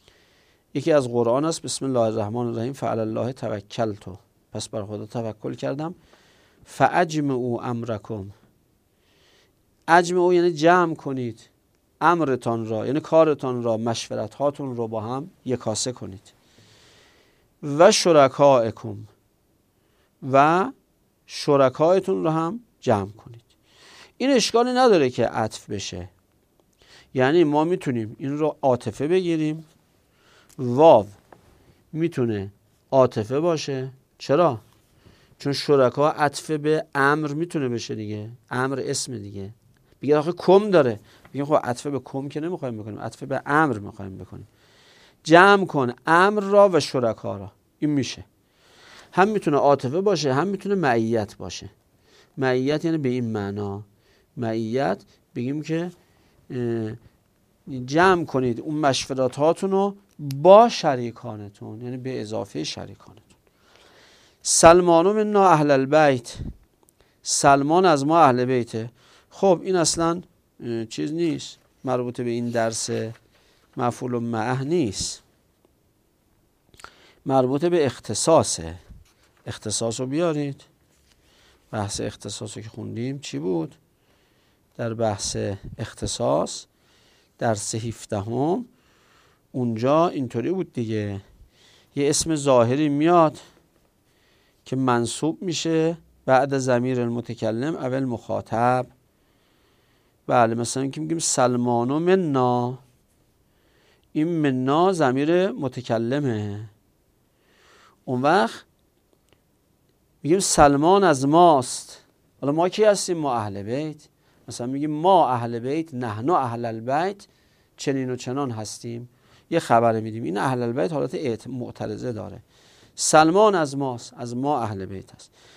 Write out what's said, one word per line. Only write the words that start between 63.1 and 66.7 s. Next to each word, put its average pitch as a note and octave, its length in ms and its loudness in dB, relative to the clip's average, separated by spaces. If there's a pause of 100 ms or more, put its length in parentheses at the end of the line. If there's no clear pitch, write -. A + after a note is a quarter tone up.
سلمان F3 720 6
منا G#3+ 360 2
اهل D3+ 220 4
البیت، C#3 640 2 (840)